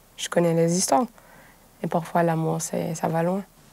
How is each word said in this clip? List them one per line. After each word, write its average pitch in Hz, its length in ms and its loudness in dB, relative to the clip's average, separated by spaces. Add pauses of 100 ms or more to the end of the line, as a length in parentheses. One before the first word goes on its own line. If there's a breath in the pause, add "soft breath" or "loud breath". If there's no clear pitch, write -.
(180)
je - 120 -8
connais 170 240 2
les 170 240 2
histoires. 254 280 2 (760 soft breath)
Et 185 40 0
parfois, 170 360 0
l'amour, 160 360 0
c'est, 170 360 -6
ça 170 120 -4
va 165 160 0
loin. 185 200 0 (300)